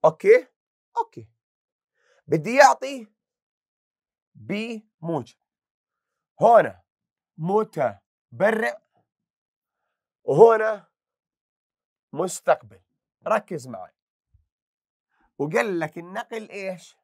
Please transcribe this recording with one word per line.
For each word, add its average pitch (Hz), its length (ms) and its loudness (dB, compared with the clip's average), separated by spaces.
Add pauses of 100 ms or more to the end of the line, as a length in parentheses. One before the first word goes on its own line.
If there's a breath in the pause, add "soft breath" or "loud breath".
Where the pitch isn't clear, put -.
أوكي؟ 196 420 4 (500)
أوكي. 226 320 -10 (960)
بدي 160 280 -4
يعطي 262 520 2 (1300)
بي 214 540 -10 (120)
موجب. 160 360 -8 (1040)
هنا 180 420 4 (560)
متبرع 196 1400 -4 (1400)
وهنا 220 640 4 (1200)
مستقبل. 151 680 -4 (460)
ركز 180 420 -4
معي. 92 240 -16 (1500)
وقال 175 420 -4
لك 156 180 -10
النقل 214 520 -14
إيش؟ 190 540 -16